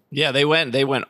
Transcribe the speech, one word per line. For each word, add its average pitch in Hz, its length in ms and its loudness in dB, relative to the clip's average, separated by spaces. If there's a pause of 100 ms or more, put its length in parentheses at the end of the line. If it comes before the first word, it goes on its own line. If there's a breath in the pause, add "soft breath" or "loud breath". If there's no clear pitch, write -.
Yeah, 143 240 -2
they 139 100 2
went, 151 300 0
they 135 100 2
went 135 260 -2